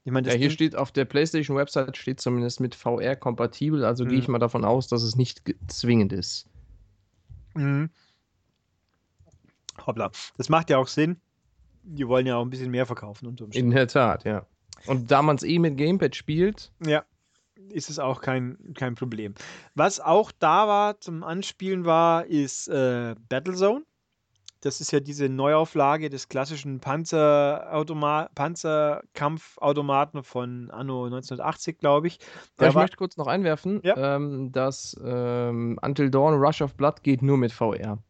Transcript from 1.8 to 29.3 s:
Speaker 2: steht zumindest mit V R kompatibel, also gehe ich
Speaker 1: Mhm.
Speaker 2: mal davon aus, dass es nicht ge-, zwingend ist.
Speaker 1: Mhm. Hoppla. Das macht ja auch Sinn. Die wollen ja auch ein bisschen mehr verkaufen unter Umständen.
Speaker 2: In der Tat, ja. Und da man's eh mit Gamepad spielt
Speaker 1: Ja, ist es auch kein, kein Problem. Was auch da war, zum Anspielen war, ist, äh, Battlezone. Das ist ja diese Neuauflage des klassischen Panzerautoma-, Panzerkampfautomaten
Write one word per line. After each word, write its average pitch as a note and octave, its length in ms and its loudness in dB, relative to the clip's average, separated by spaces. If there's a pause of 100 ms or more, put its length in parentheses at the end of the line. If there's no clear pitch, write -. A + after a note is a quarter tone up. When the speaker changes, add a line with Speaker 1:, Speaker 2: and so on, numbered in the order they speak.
Speaker 2:
steht - 240 -8
zumindest A#2+ 400 -2
mit B2+ 160 -4
V A#2+ 240 -2
R B2+ 160 -2
kompatibel, C3 720 -2
also A#2+ 180 0
gehe B2+ 140 2
ich B2 100 0
Speaker 1:
Mhm. C3 60 0
Speaker 2:
mal A#2 60 2
davon A#2 260 0
aus, B2 240 2
dass A#2 120 0
es A2+ 140 -2
nicht - 300 0
ge-, - 100 -4 (120)
zwingend A#2 440 2
ist. - 360 -8 (1080)
Speaker 1:
Mhm. C#3+ 360 0 (2000)
Hoppla. A2 240 -4 (260)
Das B2+ 120 -6
macht D#3+ 200 2
ja C#3+ 80 6
auch C3 100 2
Sinn. D#3+ 300 0 (640)
Die C#3+ 260 -8
wollen B2+ 200 2
ja B2 80 0
auch A#2+ 80 0
ein B2+ 80 -4
bisschen B2+ 180 -8
mehr B2 160 0
verkaufen A2 400 -12
unter A#2+ 200 -12
Umständen. A#2+ 260 0
Speaker 2:
In B2 40 4
der C3 120 6
Tat, A#2 380 2
ja. G#2 200 -4 (400)
Und B2 240 -2
da C#3 140 6
man's D3 180 2
eh D3+ 160 0
mit E3 180 2
Gamepad D#3 400 0
spielt F3+ 560 -2 (140)
Speaker 1:
Ja, D3+ 180 2 (640)
ist F3 200 -8
es D3+ 80 -10
auch C3 240 -2
kein, B2+ 360 -4 (180)
kein B2+ 180 -4
Problem. A2 400 -8 (400)
Was E3+ 260 2
auch G3 380 2
da F3+ 300 4
war, G#3 340 2
zum E3+ 220 -10
Anspielen F#3 640 -6
war, E3 420 4
ist, C#3+ 400 -2
äh, B2 480 0 (140)
Battlezone. F#3 540 0 (760)
Das - 220 -4
ist D3 100 -6
ja D3 80 4
diese C#3+ 300 -2
Neuauflage D3 800 2
des C3+ 180 -12
klassischen C3+ 500 -6
Panzerautoma-, D3+ 1600 2
Panzerkampfautomaten D3 1900 -2